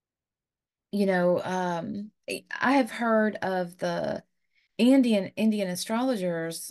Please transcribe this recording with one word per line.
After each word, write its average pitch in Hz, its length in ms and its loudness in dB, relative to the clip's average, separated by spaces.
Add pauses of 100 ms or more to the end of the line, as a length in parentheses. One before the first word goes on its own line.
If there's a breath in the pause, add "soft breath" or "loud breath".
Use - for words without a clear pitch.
(920)
you 202 140 0
know, 180 400 2
um, 185 680 -4 (480)
I 247 140 2
have 269 180 2
heard 220 460 2
of 185 400 -4
the 170 460 -4 (560)
Indian, 240 580 4
Indian 208 320 0
astrologers, 180 1040 -4